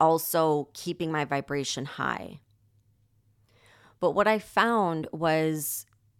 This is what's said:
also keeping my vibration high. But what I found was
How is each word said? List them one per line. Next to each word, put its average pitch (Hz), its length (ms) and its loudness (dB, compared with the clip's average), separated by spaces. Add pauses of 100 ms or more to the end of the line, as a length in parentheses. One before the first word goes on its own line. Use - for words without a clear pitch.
also 160 720 2
keeping 170 380 -6
my 151 140 -2
vibration 139 600 -4
high. 131 540 -6 (1600)
But 180 120 2
what 202 160 2
I 220 120 4
found 196 720 0
was 156 760 -2 (340)